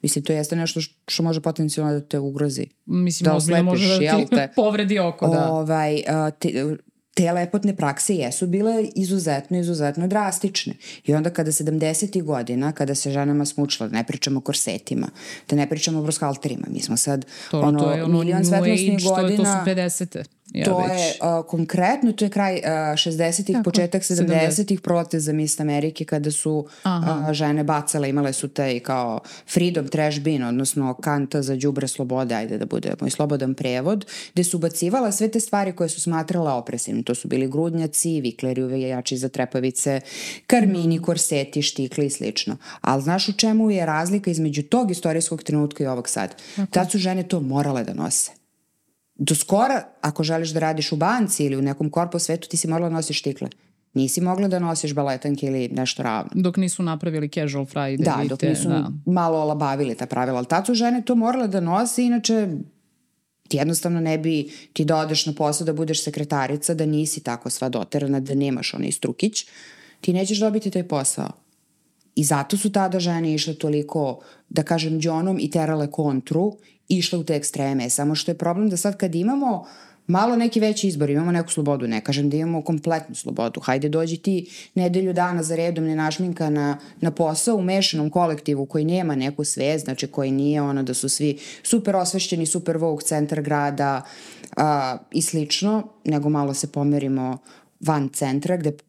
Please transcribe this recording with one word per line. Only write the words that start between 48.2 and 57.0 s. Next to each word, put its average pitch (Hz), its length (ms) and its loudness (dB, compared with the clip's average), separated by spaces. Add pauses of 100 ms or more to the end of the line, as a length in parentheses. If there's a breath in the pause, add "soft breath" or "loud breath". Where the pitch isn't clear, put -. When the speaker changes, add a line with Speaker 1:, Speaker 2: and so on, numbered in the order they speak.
Speaker 1:
Do 151 180 2
skora, 226 500 2 (160)
ako - 220 -2
želiš 165 280 -2
da 156 100 -2
radiš 156 320 0
u 160 40 -2
banci 202 480 2
ili 135 120 0
u 135 60 0
nekom 139 280 0
korpo 170 280 -2
svetu, 170 300 -4
ti - 80 -4
si 165 120 -2
morala 165 200 0
da 165 60 -2
nosiš 156 240 -4
štikle. 135 300 -4 (460 soft breath)
Nisi 131 260 2
mogla 185 280 2
da 180 100 0
nosiš 160 360 -2
baletanke 139 520 -2
ili 131 220 0
nešto - 340 -4
ravno. 110 320 -2
Speaker 2:
Dok 180 220 0
nisu 190 260 0
napravili 156 460 -2